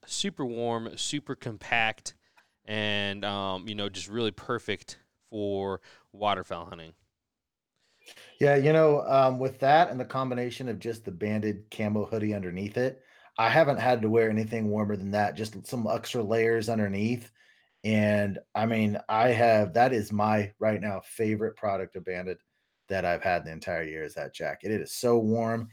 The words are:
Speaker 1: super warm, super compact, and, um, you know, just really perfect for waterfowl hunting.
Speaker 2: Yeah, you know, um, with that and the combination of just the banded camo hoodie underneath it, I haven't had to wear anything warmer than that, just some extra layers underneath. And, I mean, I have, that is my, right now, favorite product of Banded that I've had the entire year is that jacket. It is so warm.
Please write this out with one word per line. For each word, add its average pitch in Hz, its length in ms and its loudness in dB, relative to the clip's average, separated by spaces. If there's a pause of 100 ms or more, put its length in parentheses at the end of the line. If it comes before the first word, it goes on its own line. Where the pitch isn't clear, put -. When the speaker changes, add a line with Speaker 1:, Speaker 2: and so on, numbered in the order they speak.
Speaker 1:
super - 400 -6
warm, 117 520 -4
super - 360 -6
compact, 113 800 -2 (520)
and, 104 580 -4
um, 98 460 -4
you 104 60 -8
know, 101 120 -4
just 95 220 -10
really 110 220 -2
perfect - 680 -8 (300)
for 98 500 -4 (320)
waterfowl 95 540 -4
hunting. 82 260 -16 (1500)
Speaker 2:
Yeah, 143 180 6
you 147 160 4
know, 156 340 6
um, 131 320 4
with 131 200 -4
that 156 320 6
and 127 80 -6
the 123 40 -4
combination 123 640 -4
of 104 120 -6
just 110 260 -8
the - 60 -10
banded 107 600 -4
camo 104 340 -2
hoodie 107 280 -2
underneath 95 420 -6
it, 127 260 -2 (360)
I 113 100 4
haven't 139 320 4
had 120 220 4
to 107 80 2
wear 113 200 4
anything 110 400 -2
warmer 104 280 0
than 98 140 -6
that, 104 240 0
just 107 300 -8
some 117 220 -4
extra 117 340 -2
layers 113 460 2
underneath. 110 640 -2 (520)
And, 104 560 2 (140)
I 107 120 0
mean, 110 320 2 (100)
I 110 220 4
have, 110 440 4
that 127 200 6
is 107 180 -2
my, 104 480 2
right 107 220 0
now, 98 180 -6
favorite 107 560 -2
product 98 400 -4
of 92 80 -12
Banded 90 360 -6 (500)
that 95 160 -2
I've 87 180 0
had 87 220 0
the 82 60 -12
entire 82 320 -6
year 78 200 -8
is 73 120 -10
that 73 180 -8
jacket. 80 380 -6
It 101 100 -2
is 71 100 -10
so 117 260 2
warm. 113 560 0